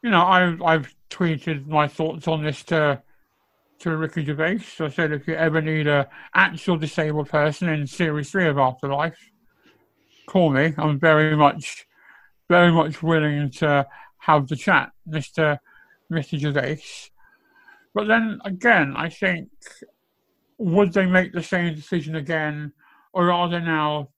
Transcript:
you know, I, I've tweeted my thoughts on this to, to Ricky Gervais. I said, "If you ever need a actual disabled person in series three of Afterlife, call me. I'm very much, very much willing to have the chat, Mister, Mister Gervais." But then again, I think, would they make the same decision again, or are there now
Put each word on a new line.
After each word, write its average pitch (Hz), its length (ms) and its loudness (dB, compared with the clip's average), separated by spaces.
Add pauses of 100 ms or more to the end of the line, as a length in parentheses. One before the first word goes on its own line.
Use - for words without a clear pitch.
you 240 80 -2
know, 185 120 6
I, 180 420 4
I've 160 300 0 (160)
tweeted 156 560 -4
my 151 220 2
thoughts 160 400 -6
on 160 160 -2
this 151 200 -6
to, 151 380 0 (760)
to 165 160 -4
Ricky 156 280 -4
Gervais. 160 360 -2 (200)
I 156 80 -4
said, 151 240 -2
"If 143 160 -6
you 160 60 -4
ever 160 260 0
need 156 280 -2
a 143 200 2 (260)
actual 180 420 2
disabled 151 520 -4
person 151 400 0
in 151 180 -2
series 151 440 -4
three 185 180 0
of 143 100 0
Afterlife, 139 600 -2 (1080)
call 175 240 2
me. 143 280 0
I'm 151 200 0
very 156 380 4
much, - 500 0 (600)
very 175 240 6
much 160 300 0
willing 151 560 0
to 143 280 2 (320)
have 147 300 2
the 151 80 -6
chat, - 340 0 (160)
Mister, 156 520 -2 (500)
Mister 160 300 -4
Gervais." 143 440 -4 (1120)
But 208 120 -4
then 220 380 0
again, 185 520 0
I 165 120 -6
think, 175 400 -4 (1120)
would 190 340 2
they 190 140 2
make 185 260 2
the 170 100 -6
same 170 320 -2
decision 156 420 -6
again, 151 560 -6 (400)
or 180 200 2
are 175 160 0
there 170 120 -4
now 151 580 -2